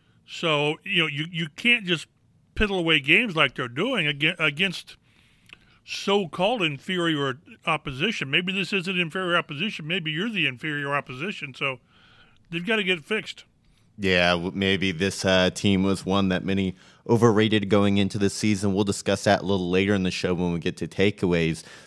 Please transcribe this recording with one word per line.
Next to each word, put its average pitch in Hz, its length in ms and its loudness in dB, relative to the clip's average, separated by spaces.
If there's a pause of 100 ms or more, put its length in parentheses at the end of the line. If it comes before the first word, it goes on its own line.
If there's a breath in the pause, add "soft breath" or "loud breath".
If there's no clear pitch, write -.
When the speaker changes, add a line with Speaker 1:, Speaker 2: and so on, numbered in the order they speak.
(260)
Speaker 1:
So, 151 580 -4
you 185 200 0
know, 160 40 0
you, 147 240 -6
you 165 240 -6
can't 233 300 0
just 175 220 -4 (480)
piddle 202 240 0
away 160 200 2
games 170 380 2
like 147 180 0
they're 127 140 -6
doing 180 360 -2
ag-, 147 320 -2
against 160 600 -4 (880 soft breath)
so-called 202 760 -2
inferior 151 720 -2 (300)
opposition. 151 640 -4
Maybe 175 220 0
this 190 220 -4
isn't 185 260 -2
inferior 175 380 -2
opposition. 160 500 -6
Maybe 160 240 -4
you're 180 180 -4
the 185 160 -2
inferior 143 480 -4
opposition. 139 600 -8
So 135 260 -6 (680 soft breath)
they've 170 160 -6
gotta 220 180 0
get 185 140 0
it 143 80 -16
fixed. - 400 -8 (560)
Speaker 2:
Yeah, 90 280 6
w-, 87 260 0
maybe 95 380 0
this, 95 320 -2
uh, 92 240 6
team 98 340 2
was 95 220 0
one 95 240 2
that 92 160 0
many 95 300 -2 (300 soft breath)
overrated 107 600 4
going 101 300 4
into 101 200 0
the 98 120 2
season. 101 440 0
We'll 101 120 2
discuss 98 400 -2
that 101 160 4
a - 40 -10
little 92 240 0
later 98 240 4
in 95 100 2
the 90 80 0
show 90 220 -2
when 87 200 0
we 85 60 -2
get 80 180 -4
to 85 100 -6
takeaways. 87 800 0 (220 loud breath)